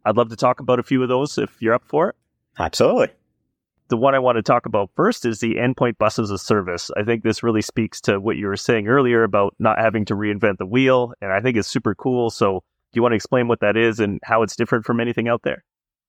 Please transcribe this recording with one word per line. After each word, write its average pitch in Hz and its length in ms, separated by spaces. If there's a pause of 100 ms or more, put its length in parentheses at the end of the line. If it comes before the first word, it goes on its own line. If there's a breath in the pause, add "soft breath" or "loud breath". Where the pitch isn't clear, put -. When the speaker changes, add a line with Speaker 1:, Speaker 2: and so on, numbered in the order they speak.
Speaker 1:
I'd 107 120
love 117 140
to 113 60
talk 127 240
about 123 180
a 117 60
few 131 180
of 123 60
those 127 300
if - 220
you're 113 140
up 123 100
for 165 260
it. - 60 (420)
Speaker 2:
Absolutely. 139 520 (800)
Speaker 1:
The 120 80
one 135 180
I 135 60
want 123 160
to 110 60
talk 123 240
about 101 280
first 202 300
is 113 160
the 117 160
endpoint 123 420
bus 107 200
as 107 120
a 98 80
service. 90 580
I 104 60
think 113 220
this 110 180
really 110 200
speaks - 400
to 101 180
what 98 160
you 98 100
were 98 100
saying 110 300
earlier 120 380
about 101 340
not 110 220
having 110 260
to 110 80
reinvent 104 440
the 95 80
wheel, 123 540
and 98 120
I 98 80
think 120 160
it's 101 100
super 110 300
cool. 123 340
So 98 320 (300)
do 117 60
you 113 40
want 120 100
to 110 40
explain 123 320
what 117 120
that 104 160
is 113 220
and 101 240
how 113 200
it's 104 120
different 117 300
from 117 160
anything 117 260
out 117 160
there? - 220 (440)